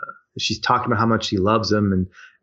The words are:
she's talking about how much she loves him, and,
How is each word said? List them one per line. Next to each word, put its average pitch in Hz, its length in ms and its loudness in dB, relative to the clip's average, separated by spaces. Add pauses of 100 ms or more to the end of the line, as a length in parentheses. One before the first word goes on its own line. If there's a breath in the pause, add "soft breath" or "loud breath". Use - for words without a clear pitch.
(380)
she's - 220 -4
talking 123 260 0
about 117 140 0
how 113 80 2
much 110 180 0
she 104 120 -2
loves 104 340 0
him, 107 200 2
and, 92 140 2 (380 loud breath)